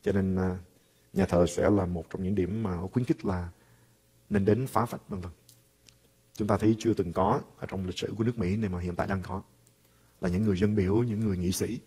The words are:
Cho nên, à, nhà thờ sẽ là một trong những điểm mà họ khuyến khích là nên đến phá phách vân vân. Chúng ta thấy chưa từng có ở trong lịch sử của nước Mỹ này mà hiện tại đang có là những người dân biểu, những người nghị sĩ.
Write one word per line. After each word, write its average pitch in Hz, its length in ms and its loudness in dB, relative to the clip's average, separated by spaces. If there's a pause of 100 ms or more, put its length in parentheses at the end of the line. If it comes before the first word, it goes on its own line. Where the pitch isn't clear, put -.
Cho 101 100 2
nên, 95 240 2
à, 92 220 0 (540)
nhà 190 140 2
thờ - 200 4
sẽ - 240 2
là 98 160 4
một 87 240 -4
trong 95 120 -6
những 95 120 0
điểm 98 280 0
mà 92 140 -2
họ 90 100 -6
khuyến 123 180 0
khích - 200 -2
là 90 240 -2 (840)
nên 98 140 2
đến 110 220 4
phá - 200 0
phách - 220 -10
vân 98 120 -8
vân. 87 120 -12 (1000)
Chúng 104 140 -2
ta 104 80 4
thấy 110 220 4
chưa 110 160 2
từng 85 180 -2
có - 280 2 (180)
ở - 80 -10
trong 92 200 -6
lịch 92 120 -6
sử - 200 -6
của 113 60 0
nước 117 140 -2
Mỹ 95 180 0
này 107 140 -2
mà 87 100 -4
hiện 90 160 -4
tại - 100 -2
đang 95 160 -2
có 104 200 -8 (800)
là 95 80 -2
những 90 140 0
người 101 160 2
dân 104 160 2
biểu, 101 280 2
những 110 180 -2
người 101 160 0
nghị 90 160 0
sĩ. 110 340 -4